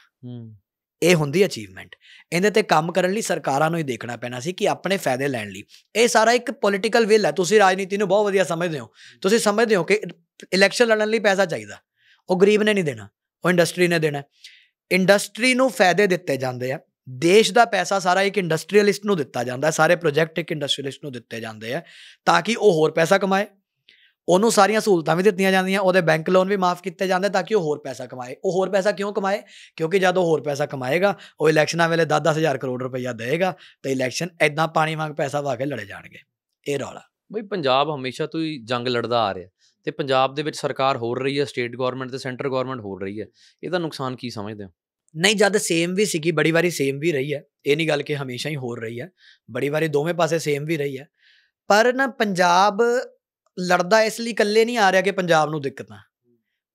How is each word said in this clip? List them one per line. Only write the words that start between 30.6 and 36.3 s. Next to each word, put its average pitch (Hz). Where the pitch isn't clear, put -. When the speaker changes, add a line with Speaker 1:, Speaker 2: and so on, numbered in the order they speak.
Speaker 2:
ਕਮਾਏਗਾ, 151
ਉਹ 156
ਇਲੈਕਸ਼ਨਾਂ 160
ਵੇਲੇ 165
ਦਸ-ਦਸ 151
ਹਜ਼ਾਰ 156
ਕਰੋੜ 127
ਰੁਪਈਆ 127
ਦੇਗਾ 156
ਤੇ 135
ਇਲੈਕਸ਼ਨ 131
ਏਦਾਂ 156
ਪਾਣੀ 160
ਵਾਂਗ 156
ਪੈਸਾ 143
ਵਹਾ 139
ਕੇ 120
ਲੜੇ 127
ਜਾਣਗੇ। 90